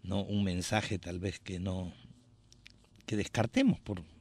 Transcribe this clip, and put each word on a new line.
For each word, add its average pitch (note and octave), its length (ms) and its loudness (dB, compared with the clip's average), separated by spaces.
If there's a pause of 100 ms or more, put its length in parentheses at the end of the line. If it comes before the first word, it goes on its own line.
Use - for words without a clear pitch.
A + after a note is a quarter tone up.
¿no?, F#2+ 220 -2
un G2+ 200 0
mensaje F2+ 540 0
tal F2 220 -6
vez F#2 200 -4
que F#2 200 -6
no, F#2 340 -4 (1120)
que A2 100 0
descartemos A#2 640 4
por F#2 220 -6 (200)